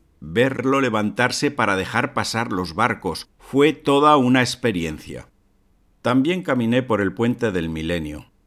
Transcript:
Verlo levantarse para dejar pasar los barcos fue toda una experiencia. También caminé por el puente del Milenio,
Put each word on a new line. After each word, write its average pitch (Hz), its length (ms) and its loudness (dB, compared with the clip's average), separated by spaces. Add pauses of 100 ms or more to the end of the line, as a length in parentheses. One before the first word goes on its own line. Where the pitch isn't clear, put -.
(220)
Verlo 131 580 0
levantarse 120 720 0
para 101 240 0
dejar 107 380 -2
pasar 113 400 -4
los 90 220 -4
barcos 104 640 -4
fue - 360 2
toda 147 420 4
una 127 240 4
experiencia. 82 880 -4 (760)
También 135 420 0
caminé 123 380 0
por 113 200 0
el 95 120 0
puente 117 380 0
del 85 160 -2
Milenio, 80 600 -6 (200)